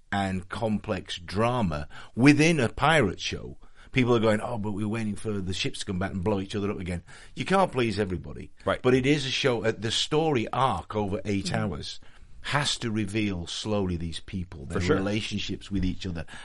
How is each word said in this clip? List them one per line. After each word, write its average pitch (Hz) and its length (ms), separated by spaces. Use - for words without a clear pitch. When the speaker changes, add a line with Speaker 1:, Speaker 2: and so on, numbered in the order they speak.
Speaker 1:
and 95 380
complex 104 720
drama 92 680
within 147 440
a 120 100
pirate 139 520
show, - 360
people 123 200
are 117 40
going, 107 220
"Oh, - 180
but 104 140
we're 104 140
waiting 107 280
for 110 160
the 95 220
ships - 260
to - 80
come 92 100
back 92 140
and 92 120
blow 101 160
each 101 160
other 101 140
up 98 100
again." 87 220
You - 100
can't 190 260
please 113 280
everybody. 80 520
Speaker 2:
Right. 92 180
Speaker 1:
But 127 100
it 131 140
is 143 180
a 131 60
show, 120 320
uh, 113 120
the 101 140
story 151 640
arc 120 420
over 104 300
eight 98 200
Speaker 3:
Mm-hmm. - 100
Speaker 1:
hours - 260
has - 360
to 117 140
reveal 101 560
slowly 101 500
these 82 220
people, 87 480
their - 120
Speaker 2:
For 87 80
sure. - 100
Speaker 1:
relationships 101 720
with 95 120
each 90 220
other, 82 200